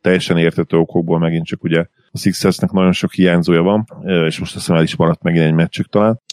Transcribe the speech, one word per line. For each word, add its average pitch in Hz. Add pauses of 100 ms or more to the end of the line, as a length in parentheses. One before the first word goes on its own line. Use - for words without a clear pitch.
teljesen 90
értető 82
okokból 82
megint 82
csak -
ugye 85 (260)
a -
Sixersnek -
nagyon 92
sok -
hiányzója 87
van, 104 (180)
ö, 85
és 80
most 85
azt -
hiszem 87
el 82
is 82
maradt 82
megint 82
egy 80
meccsük -
talán, 107 (120)